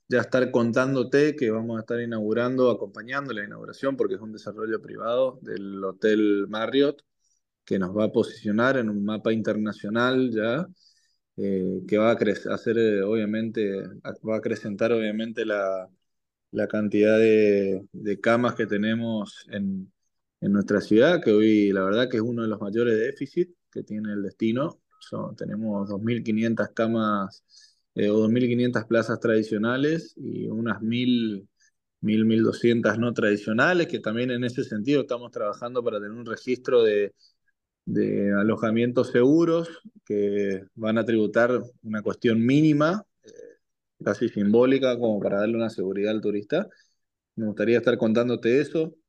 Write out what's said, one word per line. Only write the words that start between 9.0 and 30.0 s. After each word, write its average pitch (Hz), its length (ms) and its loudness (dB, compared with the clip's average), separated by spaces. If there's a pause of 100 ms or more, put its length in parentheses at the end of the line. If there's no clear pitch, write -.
mapa 107 280 -2
internacional 113 1000 -2
ya, 117 380 -2 (680)
eh, 95 520 -2
que 104 100 2
va 113 120 4
a 110 80 2
cre-, 104 340 0
hacer, 113 260 -2
eh, 107 240 2
obviamente, 107 800 -2 (200)
a-, - 120 -12 (120)
va 110 80 -2
a 110 40 -2
acrecentar, 113 540 -2
obviamente, 110 520 -4
la, 95 440 -4 (640)
la 107 160 -2
cantidad 107 520 2
de, 101 720 4
de 101 280 -6
camas 117 340 2
que 113 120 -2
tenemos 110 840 -4
en, 98 420 -6 (480)
en 98 120 0
nuestra 101 300 2
ciudad, 139 400 4
que 113 100 4
hoy 104 400 6
la 98 120 0
verdad 107 260 0
que 113 80 -2
es 107 40 0
uno 117 200 -4
de 110 60 -4
los 107 120 -6
mayores 110 380 0
déficits 139 560 -4 (180)
que - 100 -8
tiene 107 300 -8
el 101 100 -6
destino. 113 580 -4 (200)
Son, 107 340 -10
tenemos 104 540 -6
dos 101 140 -6
mil 117 200 -2
quinientas 113 520 -2
camas, 107 680 -2 (520)
eh, 104 160 0
o 107 80 2
dos 110 120 2
mil 123 160 2
quinientas 120 380 -2
plazas 113 360 0
tradicionales 117 960 0